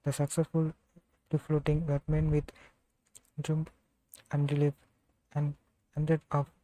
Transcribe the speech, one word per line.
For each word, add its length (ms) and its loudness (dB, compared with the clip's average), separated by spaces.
The 80 -2
successful 600 0
refloating 540 0
were 220 0
met 160 2
with 280 0
drum 260 -2
and 180 0
relief, 240 2
and 200 -2
hundreds 280 0
of 140 0